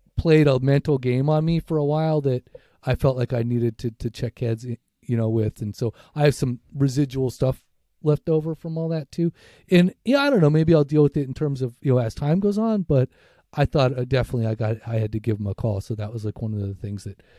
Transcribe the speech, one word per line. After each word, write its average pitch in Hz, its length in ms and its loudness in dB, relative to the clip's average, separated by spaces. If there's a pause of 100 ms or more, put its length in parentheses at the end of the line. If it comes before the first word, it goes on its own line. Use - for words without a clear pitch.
(160)
played 156 320 6
a 131 120 4
mental 139 360 2
game 127 320 0
on 156 160 2
me 165 160 0
for 160 160 -4
a 147 80 0
while 156 380 0
that 127 260 -2 (360)
I 127 100 0
felt 131 240 0
like 123 160 -4
I 117 80 -2
needed 117 360 -2
to, 120 120 -6
to - 200 -8
check - 280 -8
heads, 113 260 -4
you - 520 -8
know, 113 120 0
with. 113 320 0
And 104 160 -8
so 113 160 -4 (220)
I 151 100 -2
have 143 100 4
some 123 260 -4 (140)
residual 135 560 0
stuff 127 320 -2 (400)
left 151 280 0
over 160 240 0
from 160 240 -10
all 160 100 -4
that 160 240 -6
too. 170 180 0 (400)
And 180 240 4 (120)
yeah, 277 160 2
I 285 80 2
don't 233 100 4
know, 151 80 6
maybe 156 260 4
I'll 151 100 4
deal 151 180 4
with 147 160 2
it 135 100 -4
in 135 60 -8
terms 143 260 -4
of, 123 220 -4
you 139 100 2
know, 123 60 4
as 110 160 -2
time 156 260 0
goes 202 160 0
on, 220 260 0
but 135 280 0 (420)
I 143 140 0
thought, 131 320 0
uh, 123 80 -4
definitely 123 400 -2
I 110 80 0
got, 110 220 -2 (100)
I 117 140 -2
had 107 120 -2
to 110 80 -4
give 107 180 -2
him 104 100 -4
a 98 60 -4
call. 104 280 -4
So - 140 -8
that 107 180 -8
was, 107 100 -8
like, 107 160 -8
one 110 140 -6
of 104 60 -6
the 98 140 -6
things 101 300 -12
that - 180 -14 (160)